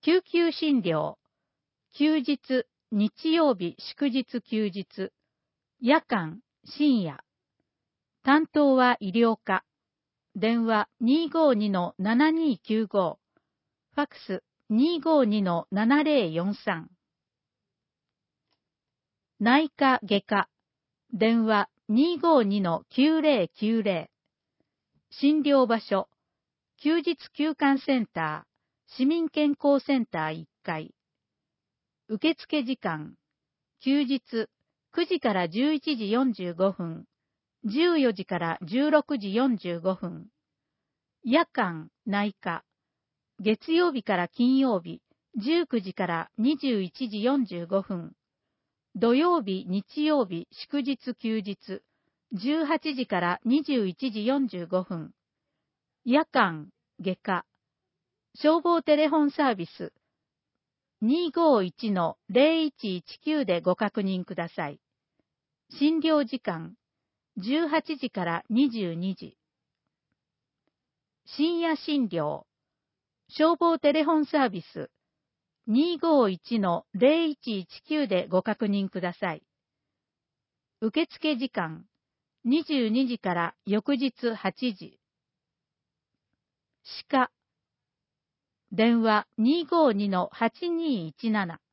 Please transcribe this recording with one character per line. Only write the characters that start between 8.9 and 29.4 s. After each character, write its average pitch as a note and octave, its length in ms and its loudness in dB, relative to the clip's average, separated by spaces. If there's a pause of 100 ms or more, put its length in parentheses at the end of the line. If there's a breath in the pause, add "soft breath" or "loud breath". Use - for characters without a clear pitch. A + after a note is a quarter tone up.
医 G3 100 -6
療 A3+ 320 2
課。 F#3+ 220 -4 (680)
電 A3+ 320 0
話 G#3+ 220 0 (120)
二 C#4+ 300 2
五 D#4 220 4
二 G#3 160 0
の F3+ 300 -2
七 A#3 320 4
二 D#4+ 280 0
九 A3 280 -2
五。 F#3+ 320 -2 (760)
フ C#4+ 60 -2
ァ D4 40 2
ッ - 20 -4
ク - 120 -20
ス - 260 -8 (260)
二 D4 300 2
五 D4+ 240 4
二 G#3 180 0
の F3 300 -2
七 A#3+ 320 2
零 B3+ 280 2
四 F3+ 220 -2
三。 E3+ 360 -6 (2500)
内 C4+ 300 4
科 C4 340 2
外 G3+ 180 0
科。 - 260 -2 (640)
電 A3+ 320 2
話 G#3+ 240 0 (200)
二 D4 300 2
五 D4+ 260 4
二 G3+ 160 0
の E3+ 300 -2
九 D#4 300 2
零 C4+ 280 2
九 A3 340 -2
零。 F#3 260 -4 (1000)
診 D4+ 320 2
療 C4+ 240 4
場 A3+ 140 0
所。 - 280 -2 (680)
休 D#4+ 240 0
日 D#4 160 -2 (160)
休 D4+ 240 -4
館 C#4 280 2
セ C4 140 0
ン A3 80 -2
タ D#3 400 -6
ー。 - 20 -20 (480)
市 B3+ 100 2
民 D#4+ 220 0
健 D4 320 0